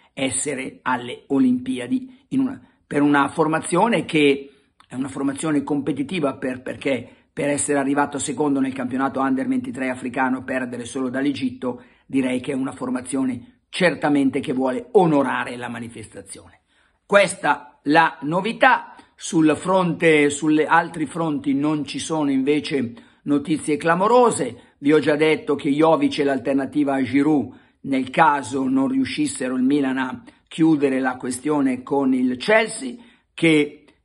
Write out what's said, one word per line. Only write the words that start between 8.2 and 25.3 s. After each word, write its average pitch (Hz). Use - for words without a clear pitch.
nel 131
campionato 131
Under 135
ventitré 127
africano, 127
perdere 123
solo 131
dall'Egitto, 131
direi 127
che 139
è -
una 131
formazione 127
certamente 143
che 131
vuole 127
onorare 131
la 123
manifestazione. 113
Questa 175
la 160
novità. 214
Sul 156
fronte, 165
sulle 151
altri 156
fronti 147
non 147
ci -
sono 151
invece 135
notizie 147
clamorose. 175
Vi 143
ho 156
già 147
detto 151